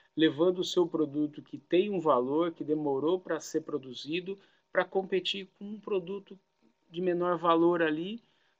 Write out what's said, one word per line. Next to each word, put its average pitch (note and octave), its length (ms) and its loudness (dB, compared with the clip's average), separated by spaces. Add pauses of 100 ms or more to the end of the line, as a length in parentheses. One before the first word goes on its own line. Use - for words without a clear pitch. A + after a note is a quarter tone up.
(160)
levando D#3+ 440 4
o F#3 40 -2
seu F3 240 2
produto D3+ 540 -2
que - 160 -16
tem F3+ 320 2
um G3 100 -2
valor, D3+ 520 2
que E3+ 120 -10
demorou D3+ 560 0
pra E3+ 200 -6
ser D#3 220 -4
produzido, D3+ 760 -8 (340)
pra F#3 140 0
competir F#3+ 640 -4 (100)
com G3+ 80 -16
um G#3 140 -12
produto G3 600 -6 (500)
de E3+ 120 -8
menor F3 360 0
valor E3+ 440 4
ali, E3 420 -2 (360)